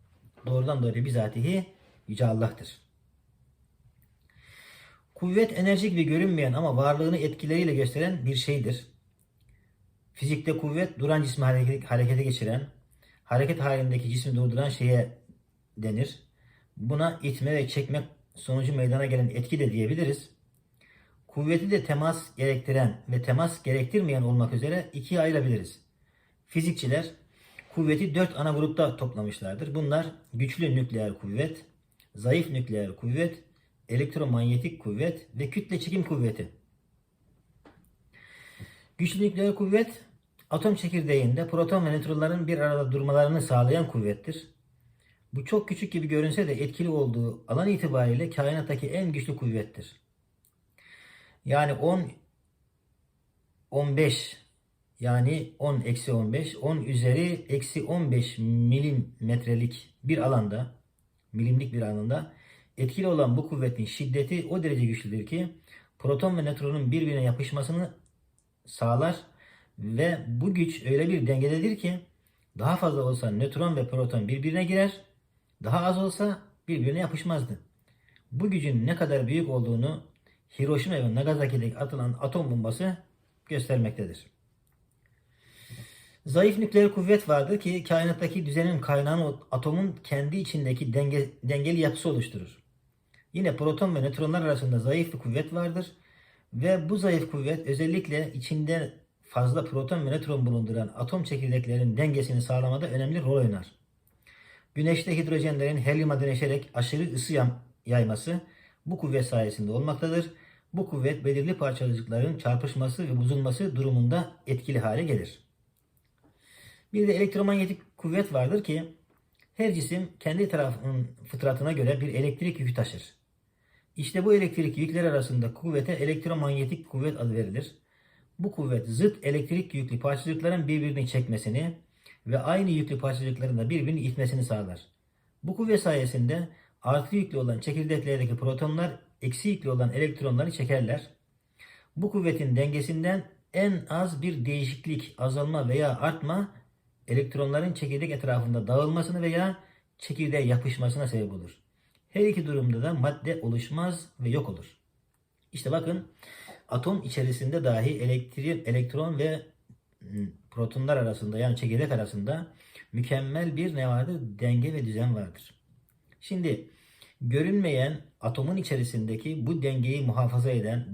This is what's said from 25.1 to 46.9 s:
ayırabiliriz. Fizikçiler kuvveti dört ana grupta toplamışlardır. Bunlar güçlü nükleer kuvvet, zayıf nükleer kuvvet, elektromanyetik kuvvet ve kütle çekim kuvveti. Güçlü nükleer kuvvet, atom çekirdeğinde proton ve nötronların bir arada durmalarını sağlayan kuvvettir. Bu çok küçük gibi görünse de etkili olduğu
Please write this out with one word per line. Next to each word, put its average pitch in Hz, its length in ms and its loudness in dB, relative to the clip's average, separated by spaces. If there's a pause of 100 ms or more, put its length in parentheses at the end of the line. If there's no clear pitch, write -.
ayırabiliriz. 131 600 0 (680)
Fizikçiler 160 600 0 (680)
kuvveti 156 400 2
dört 175 220 2
ana 151 140 0
grupta 151 460 2
toplamışlardır. 104 800 -6
Bunlar 151 320 0 (280)
güçlü 131 420 0
nükleer 113 420 -2
kuvvet, 135 460 -6 (500)
zayıf 131 360 2
nükleer 110 460 -4
kuvvet, 160 480 -4 (440)
elektromanyetik 123 920 0
kuvvet 131 540 -4
ve 135 160 -6
kütle 190 300 -4
çekim 180 220 -2
kuvveti. 120 500 -2 (2500)
Güçlü 185 240 0
nükleer 196 320 2
kuvvet, 208 500 2 (460)
atom 202 240 2
çekirdeğinde 147 720 2
proton 170 380 2
ve 151 60 2
nötronların 156 540 0
bir 165 120 0
arada 143 340 0
durmalarını 139 500 4
sağlayan 127 460 4
kuvvettir. 104 600 -4 (840)
Bu 135 120 -4
çok 208 240 0
küçük - 240 -4
gibi 156 160 -2
görünse 156 400 2
de 143 40 0
etkili 143 360 -2
olduğu 120 600 0